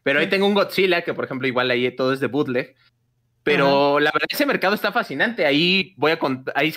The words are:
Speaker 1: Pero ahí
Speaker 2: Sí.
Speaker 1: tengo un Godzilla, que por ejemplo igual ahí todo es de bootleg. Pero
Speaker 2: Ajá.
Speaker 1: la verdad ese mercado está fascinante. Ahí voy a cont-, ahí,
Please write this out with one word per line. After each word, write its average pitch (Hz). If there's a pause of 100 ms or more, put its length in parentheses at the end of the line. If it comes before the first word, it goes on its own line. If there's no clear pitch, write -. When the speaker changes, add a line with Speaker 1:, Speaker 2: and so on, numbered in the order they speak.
Speaker 1:
Pero 139
ahí 160
Speaker 2:
Sí. 196
Speaker 1:
tengo 196
un 202
Godzilla, 185
que 151
por 127
ejemplo 131
igual 127
ahí 123
todo 131
es 135
de 135
bootleg. 131 (680)
Pero 143
Speaker 2:
Ajá. -
Speaker 1:
la 151
verdad 151
ese -
mercado 202
está 208
fascinante. 196
Ahí 175
voy 147
a 165
cont-, 131
ahí, 156